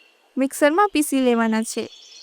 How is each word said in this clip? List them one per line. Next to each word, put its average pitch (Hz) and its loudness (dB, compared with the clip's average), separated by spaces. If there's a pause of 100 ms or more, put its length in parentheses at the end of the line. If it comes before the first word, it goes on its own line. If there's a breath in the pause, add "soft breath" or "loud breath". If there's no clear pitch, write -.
(360)
મિક્સરમાં 302 2
પીસી 294 0
લેવાના 226 0
છે. 226 -8 (340)